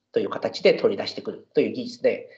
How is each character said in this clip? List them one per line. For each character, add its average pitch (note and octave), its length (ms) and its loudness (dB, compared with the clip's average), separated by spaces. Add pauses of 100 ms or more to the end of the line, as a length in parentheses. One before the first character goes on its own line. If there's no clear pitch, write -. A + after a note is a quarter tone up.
(120)
と A#2 80 -2
い G2+ 60 0
う - 40 -6
形 - 340 -4
で F3+ 100 8
取 G#2 240 2
り - 40 -4
出 - 60 -8
し - 60 -8
て - 80 -12
く G#2+ 100 -10
る - 220 -16
と D3 80 4
い A2 80 0
う - 40 -4
技 B2 120 -8
術 - 160 -14
で、 A2+ 260 0 (100)